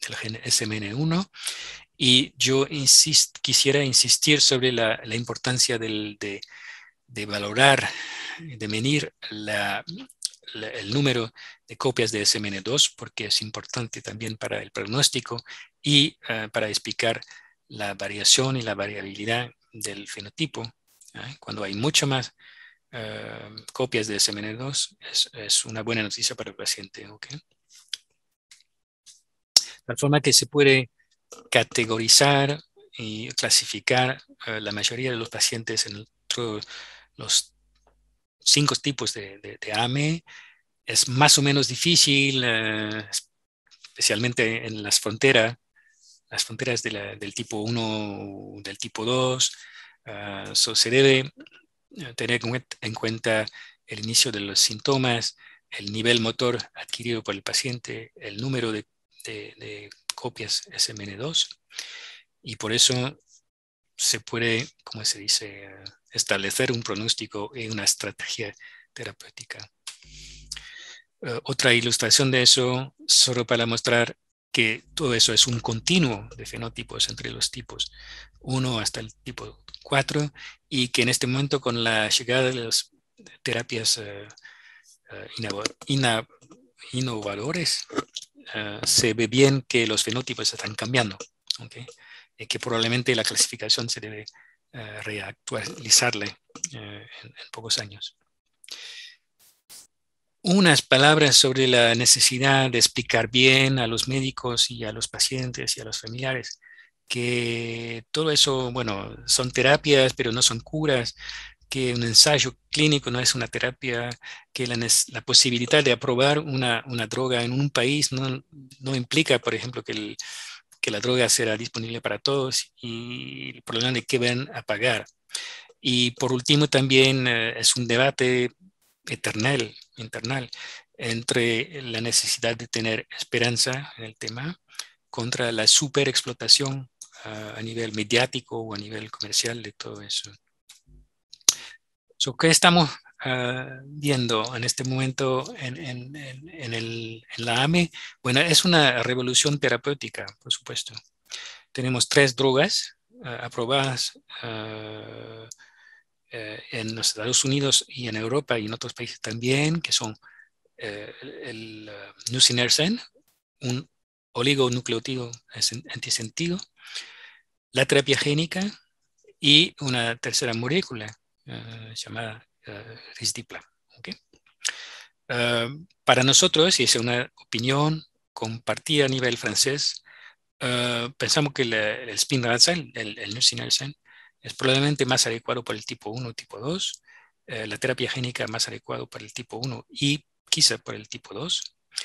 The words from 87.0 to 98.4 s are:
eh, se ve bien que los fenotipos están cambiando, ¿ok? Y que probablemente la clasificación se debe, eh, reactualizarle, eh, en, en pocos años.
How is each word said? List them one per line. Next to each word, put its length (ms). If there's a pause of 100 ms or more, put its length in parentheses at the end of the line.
eh, 300
se 300
ve 120
bien 420
que 180
los 160
fenotipos 500
están 220
cambiando, 440 (420)
¿ok? 160 (640)
Y 80
que 120
probablemente 560
la 100
clasificación 640
se 120
debe, 240 (480)
eh, 300
reactualizarle, 1300 (360)
eh, 340 (160)
en, 60
en 240
pocos 260
años. 380 (2250)